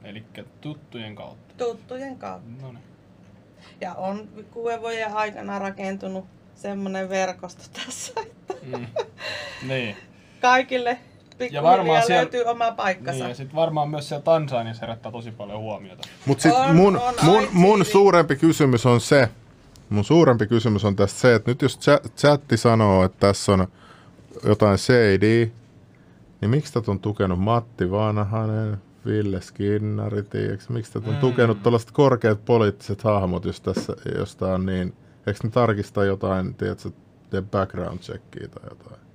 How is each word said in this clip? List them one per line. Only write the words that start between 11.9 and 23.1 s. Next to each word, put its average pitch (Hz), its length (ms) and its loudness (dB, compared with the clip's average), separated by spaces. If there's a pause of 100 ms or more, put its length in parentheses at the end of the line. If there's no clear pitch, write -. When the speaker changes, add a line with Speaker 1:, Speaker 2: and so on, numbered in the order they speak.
Speaker 1:
siellä - 160 2
Speaker 2:
löytyy 247 220 -4
oma 233 280 -2
paikkansa. 190 400 -4 (120)
Speaker 1:
Niin, 123 40 -8
ja 123 60 -10
sit 135 200 -14
varmaan 151 360 0
myös 147 180 -8
siellä 143 160 -8
Tansaniassa 131 600 0
herättää 113 260 -12
tosi 117 180 -14
paljon 104 300 -14
huomiota. 98 480 -12 (180)
Speaker 3:
Mut 135 140 0
sit 160 140 4
Speaker 2:
On, 247 220 4
Speaker 3:
mun, 190 220 6
Speaker 2:
on - 240 -2
Speaker 3:
mun, 170 160 8
Speaker 2:
aiti. 214 140 0
Speaker 3:
mun 190 320 6
suurempi 180 520 4
kysymys 143 500 2
on 120 140 6
se, 131 280 4 (600)
mun 104 160 0
suurempi 135 420 6
kysymys 107 380 2
on 101 120 2
tästä 101 240 0
se, 123 140 6
että 110 160 0
nyt - 120 -2
jos 135 160 0
cha-, - 380 2
chatti 143 400 2
sanoo, 107 480 4
että 92 220 0